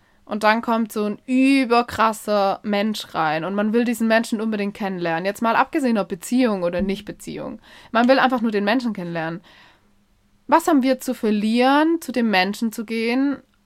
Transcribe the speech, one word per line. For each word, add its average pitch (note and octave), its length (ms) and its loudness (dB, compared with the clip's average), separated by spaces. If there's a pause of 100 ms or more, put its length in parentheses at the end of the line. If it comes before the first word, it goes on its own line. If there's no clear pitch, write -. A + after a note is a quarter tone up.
(260)
und G#3 200 -4
dann A3 180 2
kommt A3+ 300 -2
so G#3+ 120 -4
ein G#3 220 -6
überkrasser A#3 1400 2
Mensch G#3 520 -4
rein D#3+ 300 -2
und F#3+ 100 -4
man G#3 180 0
will A#3+ 120 2
diesen A3+ 240 -2
Menschen A3+ 320 0
unbedingt G#3 340 -4
kennenlernen, F3 520 -4
jetzt G3+ 160 -4
mal A3+ 140 2
abgesehen, B3+ 420 2
ob F#3+ 100 -2
Beziehung G#3+ 540 0
oder F3 180 -2
nicht G3 240 -4
Beziehung, - 560 -12 (300)
man A#3+ 180 4
will C4 100 6
einfach B3+ 220 2
nur A3+ 100 0
den G3+ 140 0
Menschen A#3 280 0
kennenlernen. E3+ 480 -6 (1080)
Was E4 200 4
haben D4 160 4
wir C4 180 2
zu B3+ 140 -4
verlieren, B3 840 2
zu - 120 -10
dem A#3 180 0
Menschen G3+ 420 0
zu A#3 120 -8
gehen A#3 540 -2 (280)